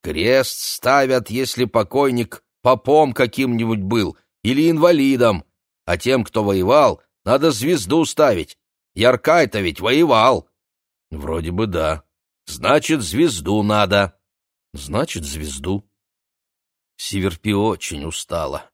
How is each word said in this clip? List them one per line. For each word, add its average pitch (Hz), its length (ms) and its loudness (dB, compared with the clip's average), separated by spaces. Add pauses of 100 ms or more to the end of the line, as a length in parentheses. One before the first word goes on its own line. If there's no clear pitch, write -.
«Крест 104 580 0
ставят, 131 680 0
если 123 360 -4
покойник 120 760 -2 (180)
попом 135 520 2
каким-нибудь 117 680 -2
был 98 360 -2 (260)
или 139 260 2
инвалидом, 135 760 2 (420)
а 87 120 -2
тем, 123 260 0
кто 107 200 -4
воевал, 101 580 2 (240)
надо 139 260 2
звезду 135 540 0
ставить. 110 520 0 (380)
Яркай-то 123 640 2
ведь 87 220 -4
воевал». 120 680 2 (600)
«Вроде 80 420 -6
бы 107 160 -2
да». 80 360 -2 (420)
«Значит, 143 560 0
звезду 101 640 -2
надо». 101 540 0 (560)
«Значит, 78 520 -6
звезду». 76 640 -8 (1040)
Северпи 98 580 -4
очень 95 520 -4
устала. 78 680 -8